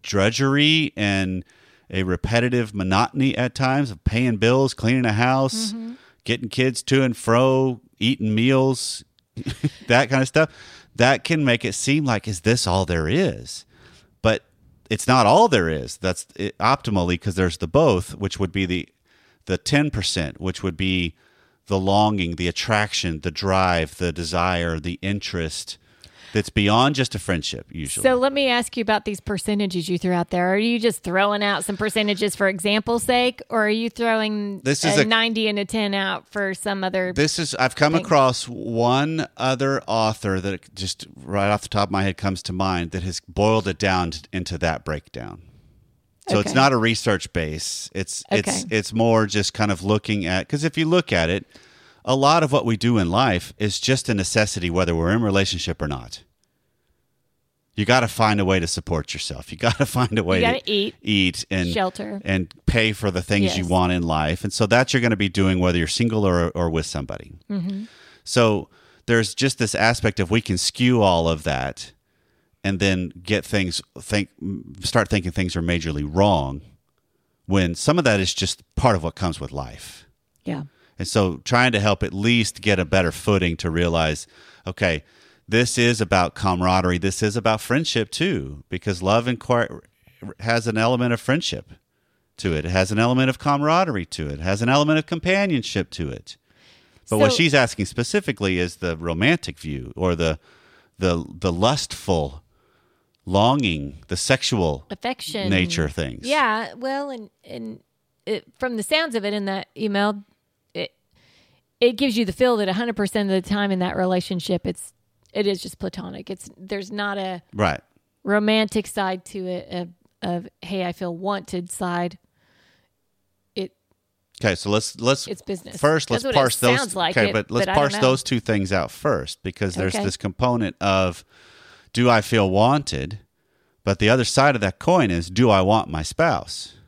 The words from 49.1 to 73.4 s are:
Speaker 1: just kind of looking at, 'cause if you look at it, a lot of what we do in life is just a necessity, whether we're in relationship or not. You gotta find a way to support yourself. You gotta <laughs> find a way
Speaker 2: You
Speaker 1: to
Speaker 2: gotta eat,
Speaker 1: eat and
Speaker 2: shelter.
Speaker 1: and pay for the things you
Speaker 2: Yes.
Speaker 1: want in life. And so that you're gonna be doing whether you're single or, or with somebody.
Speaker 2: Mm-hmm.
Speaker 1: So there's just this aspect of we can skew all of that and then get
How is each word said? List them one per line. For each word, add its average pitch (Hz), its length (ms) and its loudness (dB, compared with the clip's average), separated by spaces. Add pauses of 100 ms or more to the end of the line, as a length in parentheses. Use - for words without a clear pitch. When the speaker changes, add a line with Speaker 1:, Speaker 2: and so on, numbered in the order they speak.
Speaker 1:
just 101 260 -2
kind 104 180 0
of 87 120 -4
looking 104 420 0
at, 92 240 -2
'cause 147 160 -4
if 156 120 -2
you 160 80 0
look 170 280 2
at 82 160 2
it, 95 160 -2 (580)
a 127 120 2
lot 147 280 6
of 131 80 0
what 143 140 2
we 113 120 2
do 117 200 2
in 90 140 2
life 107 460 0
is 104 220 -2
just 127 300 0
a 120 40 2
necessity, 98 560 0
whether 85 260 2
we're 82 160 2
in 113 100 2
relationship 95 600 0
or 78 60 -4
not. 64 360 -10 (1500)
You 107 80 -2
gotta 120 240 4
find 107 320 2
a 95 60 2
way 92 140 4
to 82 80 -2
support - 460 -4
yourself. - 380 -10
You - 60 -12
gotta 117 280 0
<laughs> - 0 -
find 123 320 0
a 104 60 0
way 92 160 2
Speaker 2:
You - 60 2
Speaker 1:
to 233 80 2
Speaker 2:
gotta - 180 -6
eat, 196 300 -2
Speaker 1:
eat - 500 0
and 90 180 0
Speaker 2:
shelter. 101 540 -4
Speaker 1:
and 92 300 -2 (120)
pay 110 280 2
for 101 180 -2
the 90 100 -2
things 98 360 2
you 92 60 -2
Speaker 2:
Yes. 85 80 -2
Speaker 1:
want 90 200 4
in 90 120 0
life. 78 400 0
And 101 100 -4
so 113 140 0
that 120 260 4
you're 127 80 2
gonna 117 160 2
be 98 120 0
doing 92 300 2
whether 90 180 4
you're 80 100 2
single 110 380 0
or, 87 260 4
or 85 180 0
with 80 160 -2
somebody. - 480 -10 (160)
Speaker 2:
Mm-hmm. 196 340 -6 (400)
Speaker 1:
So 110 460 0 (380)
there's 113 280 2
just 135 220 0
this 110 180 -2
aspect 110 440 2
of 90 120 0
we 113 100 4
can 90 160 -2
skew 123 440 2
all 87 260 4
of 78 160 0
that 65 480 -6 (720)
and 98 160 -2
then 92 320 0 (100)
get 98 240 -2